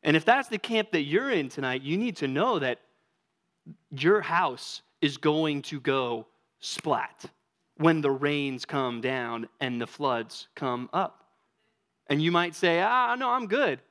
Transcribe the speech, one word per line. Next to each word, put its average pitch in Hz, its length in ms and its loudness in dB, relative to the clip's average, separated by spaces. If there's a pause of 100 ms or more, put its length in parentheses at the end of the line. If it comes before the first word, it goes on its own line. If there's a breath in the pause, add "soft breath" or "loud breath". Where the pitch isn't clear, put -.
And 156 120 6
if 156 80 2
that's 254 240 4
the 214 100 -4
camp 220 340 0
that 160 100 2
you're 196 280 0
in 160 180 0
tonight, 131 340 -4
you 147 140 -2
need 220 220 -2
to 143 100 -2
know 175 320 0
that 127 200 -2 (1080)
your 170 300 2
house 165 640 -2 (180)
is 143 160 0
going 151 460 0
to 147 180 -10
go 123 460 -2 (340)
splat, - 640 -4 (520)
when 160 240 6
the 143 100 2
rains 139 540 -2
come 127 360 -2
down 120 480 -4 (120)
and 123 200 -2
the 117 60 -4
floods 123 680 -4
come 123 380 -4
up. - 380 -4 (760)
And 143 140 2
you 170 80 2
might 170 240 0
say, 170 280 4
"Ah, 240 320 2
no, 254 160 -2
I'm 247 160 -2
good." 196 340 0 (100)